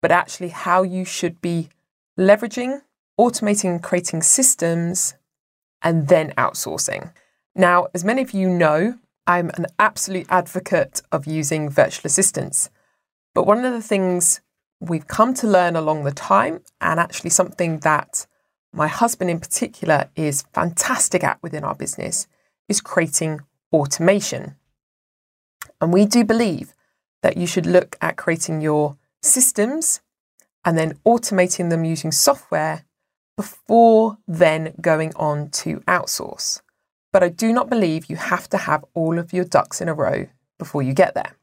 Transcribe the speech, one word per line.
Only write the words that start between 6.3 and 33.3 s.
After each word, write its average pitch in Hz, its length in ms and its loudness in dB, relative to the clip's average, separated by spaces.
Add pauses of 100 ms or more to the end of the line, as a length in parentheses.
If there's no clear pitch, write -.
outsourcing. - 800 -4 (420)
Now, 175 380 4
as 170 100 -4
many 240 180 0
of 254 100 -6
you 190 180 0
know, 175 500 2 (260)
I'm 175 280 0
an 170 140 -6 (120)
absolute 196 480 0
advocate 185 840 -2
of 147 160 -4
using 156 440 -2
virtual - 360 2
assistants. - 640 -2 (640)
But 180 140 2
one 220 160 4
of 254 80 -2
the 233 100 -6
things 185 600 0 (400)
we've 165 260 -6
come 240 280 2
to 240 120 -2
learn 180 300 2
along 156 260 -2
the 143 80 -2
time, 202 520 0 (180)
and 170 180 0
actually 170 300 -6
something 165 500 0
that - 480 -2 (460)
my 156 160 -2
husband 190 420 0
in 170 80 -2
particular - 800 -2
is 147 340 -2
fantastic - 720 -2
at - 180 -2
within 147 220 -8
our 147 120 -6
business, - 520 -8 (400)
is 202 140 -2
creating 156 580 -2 (320)
automation. 165 840 0 (1200)
And 165 140 0
we 202 120 6
do 226 200 4
believe 226 480 -2 (480)
that - 160 2
you 180 100 -2
should 170 180 -2
look 180 360 2
at 165 160 -4
creating 165 420 -4
your 151 380 0 (240)
systems 254 800 0 (640)
and 170 120 2
then 160 280 -2
automating 185 640 2
them 165 160 0
using 160 260 -4
software 160 720 -2 (540)